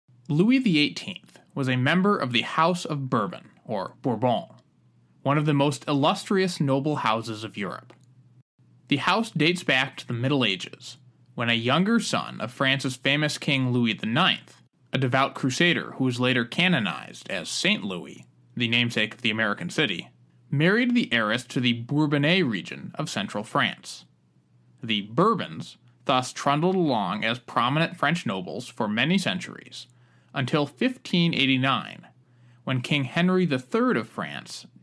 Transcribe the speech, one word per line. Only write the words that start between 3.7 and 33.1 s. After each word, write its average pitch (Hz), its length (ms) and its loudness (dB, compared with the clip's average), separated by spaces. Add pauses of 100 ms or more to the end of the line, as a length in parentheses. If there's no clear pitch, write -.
Bourbon, 113 460 0 (720)
one 139 160 2
of 151 80 0
the 156 80 2
most 143 340 2
illustrious 180 720 2
noble 139 380 2
houses 110 480 -2
of 101 100 -12
Europe. 92 380 -10 (960)
The 143 80 2
house 202 340 0
dates 170 320 2
back 135 320 2
to - 120 -16
the - 40 -8
Middle 131 320 0
Ages, - 540 -4 (380)
when 117 140 -2
a 117 40 4
younger 160 480 2
son 65 400 -4
of 123 100 -8
France's 135 460 0
famous 147 400 0
King 131 340 0
Louis 120 220 2
the - 120 -8
ninth, 127 520 0 (340)
a 143 60 -2
devout 131 380 2
crusader 135 640 0
who 131 80 0
was 123 140 0
later 127 240 2
canonized 117 840 -2
as 90 180 -6
Saint - 360 -2
Louis, 90 420 -8 (320)
the 120 100 -2
namesake 113 460 0
of - 80 -20
the 113 80 0
American 107 400 -2
city, 110 400 -2 (400)
married 214 460 2
the - 180 0
heiress 113 300 0
to - 160 -4
the 123 140 2
Bourbonnais 147 680 2
region 95 540 -4
of 156 120 -6
central 104 360 -6
France. - 640 -4 (760)
The 110 200 0
Bourbons 113 760 -2 (280)
thus 127 280 2
trundled 151 400 2
along 107 500 0
as 117 140 0
prominent 139 600 0
French 160 280 0
nobles 95 420 -6
for - 200 -4
many 135 320 2
centuries, - 640 -6 (480)
until 143 320 0
fifteen 175 720 0
eighty-nine, 131 720 0 (560)
when 131 180 -2
King 143 220 0
Henry 180 420 2